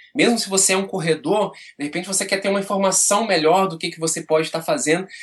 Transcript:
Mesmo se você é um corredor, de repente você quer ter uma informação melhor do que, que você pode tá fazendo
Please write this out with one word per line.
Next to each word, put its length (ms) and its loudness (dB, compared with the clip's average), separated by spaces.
Mesmo 240 4
se 120 -4
você 240 2
é 40 2
um 80 -2
corredor, 680 -2
de 60 -6
repente 240 -6
você 180 -2
quer 120 -2
ter 100 -2
uma 100 0
informação 640 0
melhor 440 4
do 100 -8
que, 100 -6
que 120 -10
você 220 -4
pode 280 0
tá 100 -4
fazendo 460 0